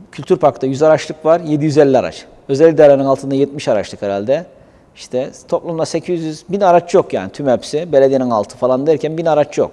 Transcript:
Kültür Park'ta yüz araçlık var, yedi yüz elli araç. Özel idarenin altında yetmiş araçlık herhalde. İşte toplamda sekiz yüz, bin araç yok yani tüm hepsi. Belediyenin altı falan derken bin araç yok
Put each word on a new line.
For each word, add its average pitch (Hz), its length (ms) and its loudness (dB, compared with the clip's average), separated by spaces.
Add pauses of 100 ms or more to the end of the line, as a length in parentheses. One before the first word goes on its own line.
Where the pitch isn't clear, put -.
(120)
Kültür 170 240 -2
Park'ta 139 300 0
yüz 135 160 -4
araçlık 156 420 0
var, 165 160 2
yedi 151 240 -2
yüz 151 140 0
elli 135 200 6
araç. 87 260 -6 (240)
Özel 156 240 4
idarenin 143 320 6
altında 135 300 -2
yetmiş 139 340 -4
araçlık 101 340 -4
herhalde. 107 440 -4 (500)
İşte - 340 -8 (180)
toplamda 165 380 -6
sekiz 165 380 -6
yüz, 156 240 -10
bin 196 120 -4
araç 175 340 2
yok 175 180 0
yani 95 200 -6
tüm 143 160 -6
hepsi. 147 440 -2
Belediyenin 135 380 2
altı 104 260 -4
falan 127 300 -2
derken 156 320 -2
bin 165 80 -4
araç 151 320 0
yok 139 140 -2